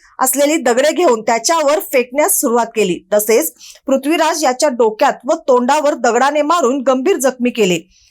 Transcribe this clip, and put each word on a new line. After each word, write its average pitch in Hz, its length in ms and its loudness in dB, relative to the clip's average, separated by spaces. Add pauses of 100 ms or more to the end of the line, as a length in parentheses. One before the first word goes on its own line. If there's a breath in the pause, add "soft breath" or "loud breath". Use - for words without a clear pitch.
(200 soft breath)
असलेली 285 380 0
दगडे 262 340 0
घेऊन 262 300 2
त्याच्यावर 277 580 0
फेकण्यास 262 600 -2
सुरुवात 233 360 0
केली. 196 240 -2 (140)
तसेच 220 400 0 (320 loud breath)
पृथ्वीराज 302 580 0
याच्या 269 260 0
डोक्यात 233 440 0 (120)
व 294 80 0
तोंडावर 285 600 0
दगडाने 254 480 0
मारून 294 400 0
गंभीर 262 360 0
जखमी 254 320 -2
केले. 190 300 0 (320 soft breath)